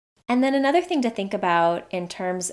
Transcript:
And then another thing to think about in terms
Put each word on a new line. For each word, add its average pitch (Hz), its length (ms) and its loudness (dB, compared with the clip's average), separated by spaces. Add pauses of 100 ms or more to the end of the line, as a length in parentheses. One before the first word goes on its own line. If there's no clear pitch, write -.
(280)
And 254 160 2
then 269 120 2
another 277 260 4
thing 349 220 -2
to 226 80 0
think 202 240 -6
about 170 560 2
in 175 160 -6
terms 180 460 -6